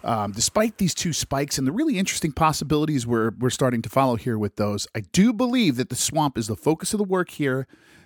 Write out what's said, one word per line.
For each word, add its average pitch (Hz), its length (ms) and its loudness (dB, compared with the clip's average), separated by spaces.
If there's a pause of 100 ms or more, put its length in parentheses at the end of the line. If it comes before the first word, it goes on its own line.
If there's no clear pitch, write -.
Um, 107 300 0
despite 214 460 0
these 185 160 0
two 170 180 -4
spikes 143 460 -4
and 135 80 0
the 139 60 0
really 254 260 0
interesting 185 340 -2
possibilities 151 720 0
we're, 113 320 2
we're 123 120 2
starting 123 320 0
to 113 60 -8
follow 131 280 2
here 113 220 -2
with 104 180 -4
those, 104 380 -2
I 110 60 -4
do 190 320 4
believe 233 440 2
that 123 140 -2
the 123 60 -6
swamp 147 420 -2
is 107 80 -4
the 107 100 -4
focus 160 380 -2
of 208 40 -2
the 208 60 0
work 185 260 -2
here 135 360 -2 (400)